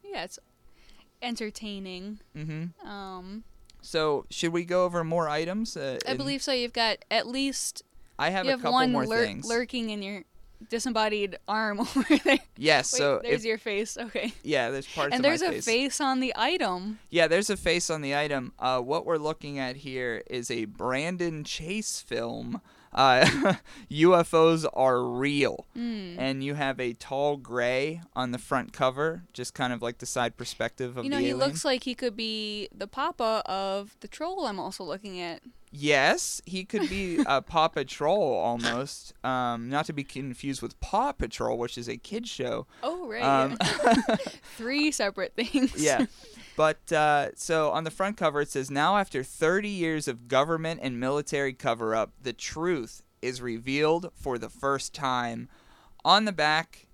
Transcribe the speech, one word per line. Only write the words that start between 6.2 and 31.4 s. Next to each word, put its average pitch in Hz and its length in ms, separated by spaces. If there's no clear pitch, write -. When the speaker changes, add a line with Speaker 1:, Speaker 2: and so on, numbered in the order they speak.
Speaker 1:
so. 294 100
You've 240 220
got 226 240
at 220 180
least 269 560
Speaker 2:
I 151 120
have 190 140
Speaker 1:
you 269 40
Speaker 2:
a 269 40
Speaker 1:
have 247 80
Speaker 2:
couple 247 120
Speaker 1:
one 254 180
Speaker 2:
more 233 140
Speaker 1:
lur-, 226 200
Speaker 2:
things. 196 200
Speaker 1:
lurking 233 460
in 208 100
your 196 220
disembodied 214 680
arm 214 320
<laughs> - 20
over 262 220
there. 269 140
Speaker 2:
Yes, 143 340
Speaker 1:
Wait, - 60
Speaker 2:
so 143 260
Speaker 1:
there's 226 180
Speaker 2:
if 214 40
Speaker 1:
your 220 120
face. 214 400
Okay. 220 360
Speaker 2:
Yeah, 131 280
there's 135 160
parts 143 260
Speaker 1:
And 247 60
Speaker 2:
of 254 40
Speaker 1:
there's 311 180
Speaker 2:
my 370 80
Speaker 1:
a - 40
Speaker 2:
face. - 120
Speaker 1:
face 254 360
on 262 180
the 262 160
item. 214 640
Speaker 2:
Yeah, 165 180
there's 185 220
a 196 80
face 175 320
on 156 120
the 139 140
item. 143 440
Uh, 127 220
what 139 240
we're 165 140
looking 147 400
at 131 180
here 127 520
is 120 220
a 117 140
Brandon 151 800
Chase 190 580
film, 117 580
uh, 135 600
<laughs> - 160
"U 160 260
F 170 180
Os 160 400
Are 127 300
Real." 131 640
Speaker 1:
Mm. 214 400
Speaker 2:
And 135 260
you 143 120
have 135 240
a 120 140
tall 143 440
gray 127 640
on 127 160
the 123 80
front - 340
cover, 151 600
just - 200
kind 127 180
of 117 120
like 120 160
the 120 80
side 117 300
perspective 123 600
of 127 60
Speaker 1:
You 269 80
know, 285 60
Speaker 2:
the - 40
Speaker 1:
he 277 80
Speaker 2:
alien. 262 180